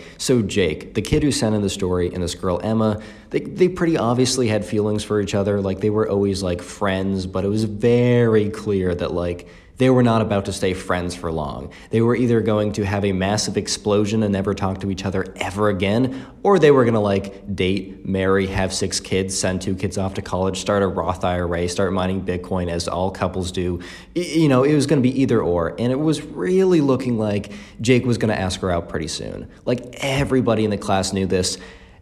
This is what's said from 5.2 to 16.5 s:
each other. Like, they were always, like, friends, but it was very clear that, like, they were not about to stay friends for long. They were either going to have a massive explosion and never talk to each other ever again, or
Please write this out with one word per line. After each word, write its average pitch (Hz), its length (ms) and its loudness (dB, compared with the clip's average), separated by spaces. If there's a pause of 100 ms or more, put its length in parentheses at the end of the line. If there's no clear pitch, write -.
each 98 120 -4
other. 101 280 0
Like, 95 180 -2
they 107 100 2
were 107 160 2
always, 101 360 0
like, 90 180 -2
friends, 95 640 -2
but 92 200 -4
it - 20 0
was 107 160 0
very 113 880 4
clear 95 440 -2
that, 85 180 -4
like, 87 360 -4 (280)
they 131 140 4
were 127 120 6
not 113 200 4
about 104 240 0
to 98 60 -4
stay 95 220 0
friends 90 400 -4
for 85 160 -6
long. 73 400 -6 (200)
They 113 100 2
were 117 160 4
either 113 240 4
going 104 320 0
to 104 120 -2
have 98 200 0
a 101 80 2
massive 98 440 0
explosion 104 680 0
and 101 80 0
never 98 200 -2
talk 95 280 -4
to 98 100 -4
each 95 140 -6
other 95 200 -2 (120)
ever 101 320 -2
again, 104 580 0 (160)
or 196 160 6